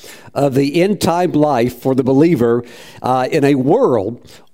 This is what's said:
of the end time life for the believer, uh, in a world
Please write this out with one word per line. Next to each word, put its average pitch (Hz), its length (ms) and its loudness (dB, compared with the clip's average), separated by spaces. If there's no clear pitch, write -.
of 139 200 -2
the 143 280 0
end 196 180 0
time 170 320 0
life 135 460 0
for 131 180 -2
the 131 80 0
believer, 123 640 2
uh, 127 300 -2
in 143 140 0
a 143 100 4
world 127 640 0